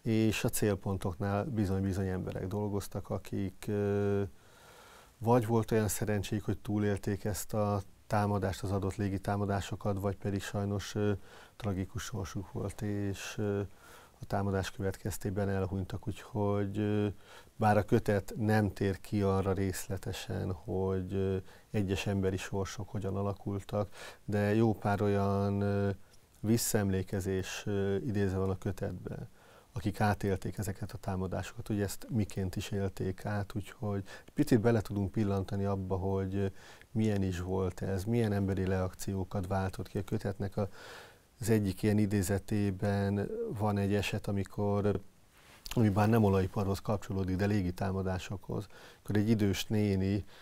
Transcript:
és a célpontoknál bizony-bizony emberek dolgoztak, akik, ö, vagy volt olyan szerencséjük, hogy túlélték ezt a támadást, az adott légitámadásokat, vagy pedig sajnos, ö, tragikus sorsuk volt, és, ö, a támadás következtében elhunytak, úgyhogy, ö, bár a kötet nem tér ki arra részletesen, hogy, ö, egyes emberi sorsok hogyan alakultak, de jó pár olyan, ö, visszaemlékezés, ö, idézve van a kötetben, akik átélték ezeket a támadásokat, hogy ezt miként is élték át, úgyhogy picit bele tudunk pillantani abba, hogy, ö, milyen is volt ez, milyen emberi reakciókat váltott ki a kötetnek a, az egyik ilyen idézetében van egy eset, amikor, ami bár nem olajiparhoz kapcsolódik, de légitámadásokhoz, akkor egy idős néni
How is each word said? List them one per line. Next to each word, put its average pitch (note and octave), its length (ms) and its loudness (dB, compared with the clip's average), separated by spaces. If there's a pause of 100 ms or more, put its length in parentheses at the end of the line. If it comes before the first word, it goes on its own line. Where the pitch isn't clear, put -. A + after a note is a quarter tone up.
és A2 420 2
a B2 60 4
célpontoknál G2+ 960 0
bizony-bizony G2 640 0
emberek F#2 400 -4
dolgoztak, G2+ 640 -4
akik, G2 580 -4
ö, G2+ 540 2 (960)
vagy A2+ 280 4
volt A2+ 260 2
olyan G#2+ 160 4
szerencséjük, G#2 580 -2
hogy G2+ 120 -2
túlélték G#2 680 0
ezt - 300 -4
a G#2 280 0 (260)
támadást, G2+ 560 0
az F#2+ 80 -2
adott G2 240 0
légitámadásokat, G2 1040 -2
vagy G2 180 0
pedig G2 240 -2
sajnos, G2+ 540 -4
ö, G#2 160 2 (440)
tragikus F#2+ 480 -4
sorsuk G2 480 -6
volt, G#2 300 -6
és, G2+ 560 -4
ö, G2+ 240 0 (600)
a - 40 -12
támadás G2 460 0
következtében G2 800 -4
elhunytak, F#2+ 580 -2
úgyhogy, G2+ 720 -2
ö, G#2 280 2 (480)
bár G#2+ 220 6
a G#2 60 4
kötet G#2+ 540 2
nem G#2+ 360 4
tér G2 280 0
ki G2+ 200 0
arra F#2+ 320 2
részletesen, G2 1000 -4
hogy, F#2+ 600 -2
ö, F#2+ 240 2 (340)
egyes G2 360 0
emberi F#2+ 300 2
sorsok G2 520 -6
hogyan G2 260 -4
alakultak, G2+ 720 -2 (360)
de G#2 300 2
jó A2+ 180 6
pár G2+ 280 2
olyan, G2+ 600 2
ö, G2+ 280 2 (500)
visszaemlékezés, F#2+ 1300 0
ö, G2 300 0
idézve G2 420 0
van F#2+ 120 2
a F#2 80 0
kötetben, G2+ 720 -6 (440)
akik G#2 280 -2
átélték G2 560 0
ezeket G2 340 -6
a G#2 60 -10
támadásokat, F#2 680 -4
hogy G#2 140 0
ezt - 280 -4
miként G2 460 -2
is - 160 -6
élték G2 540 -4
át, G#2 300 -4
úgyhogy G2+ 480 -4 (300)
picit B2+ 280 4
bele A2+ 200 6
tudunk G2+ 300 -2
pillantani G2 540 0
abba, G2 320 0
hogy, F#2+ 380 0
ö, G2 100 2 (460)
milyen G#2+ 320 2
is F#2 160 0
volt F#2 420 -2
ez, F#2 220 -2
milyen A2+ 300 2
emberi F#2+ 320 2
reakciókat F#2 840 -2
váltott F#2+ 400 -2
ki - 100 -6
a G2 60 -2
kötetnek G2+ 540 -4
a, G2+ 120 0 (720)
az G#2 100 -2
egyik G#2 340 4
ilyen G#2 140 6
idézetében G2+ 1300 2 (300)
van G#2 180 2
egy G2 160 2
eset, G#2 340 0
amikor, G2+ 720 2 (640)
ami A2 260 4
bár G#2 200 6
nem A2+ 140 8
olajiparhoz G2 560 4
kapcsolódik, F#2+ 560 -2
de G2 100 2
légitámadásokhoz, F#2+ 1200 -2 (360)
akkor G2+ 120 -2
egy G#2 140 6
idős G#2 360 4
néni G2 600 2 (160)